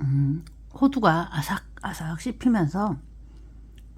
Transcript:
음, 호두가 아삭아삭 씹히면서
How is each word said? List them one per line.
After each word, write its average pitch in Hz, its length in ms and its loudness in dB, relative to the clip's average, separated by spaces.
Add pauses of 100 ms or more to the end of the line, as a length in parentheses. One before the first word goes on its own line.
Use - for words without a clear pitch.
음, 139 440 2 (280)
호두가 208 640 4
아삭아삭 165 840 -6
씹히면서 202 800 2 (1000)